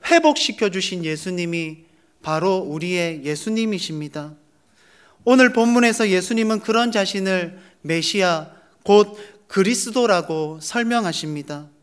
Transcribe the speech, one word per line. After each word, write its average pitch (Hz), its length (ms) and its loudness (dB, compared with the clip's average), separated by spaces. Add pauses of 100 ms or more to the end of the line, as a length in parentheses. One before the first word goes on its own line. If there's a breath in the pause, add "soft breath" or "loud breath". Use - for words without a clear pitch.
회복시켜주신 214 960 2
예수님이 165 720 -4 (460 soft breath)
바로 165 320 0
우리의 165 680 -4
예수님이십니다. 156 1040 -6 (960 soft breath)
오늘 254 260 6
본문에서 233 560 4
예수님은 214 540 0
그런 233 320 0
자신을 190 680 -2 (220 loud breath)
메시아, 165 680 0 (360 soft breath)
곧 202 340 4 (300 loud breath)
그리스도라고 190 1120 0
설명하십니다. 156 1040 -4 (160)